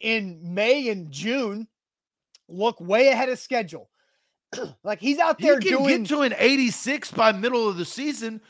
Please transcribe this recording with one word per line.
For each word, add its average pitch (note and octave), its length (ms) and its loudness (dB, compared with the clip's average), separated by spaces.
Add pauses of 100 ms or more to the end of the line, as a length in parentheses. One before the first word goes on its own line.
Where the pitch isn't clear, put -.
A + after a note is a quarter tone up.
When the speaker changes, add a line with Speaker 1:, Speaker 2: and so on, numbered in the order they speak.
Speaker 1:
in G3+ 400 -4
May A3 480 0
and F3+ 200 -6
June A3 560 -4 (800)
look G#3 320 -4
way G#3+ 300 4
ahead B3+ 220 2
of B3 80 -4
schedule. F3 500 -6 (640)
<clears throat> - 60 -12 (260)
Like, G3+ 160 -4
he's C#4+ 180 0
out E4 220 2
Speaker 2:
He A3 60 0
Speaker 1:
there C#4+ 120 6
Speaker 2:
can G3+ 120 0
Speaker 1:
doing C4+ 320 2
Speaker 2:
get F#3 60 -6
to D4 120 0
an A#3+ 160 2
eighty-six B3+ 720 0
by A3 220 4
middle A3+ 380 0
of F3 80 -4
the E3+ 80 -4
season, A3+ 520 -8 (120)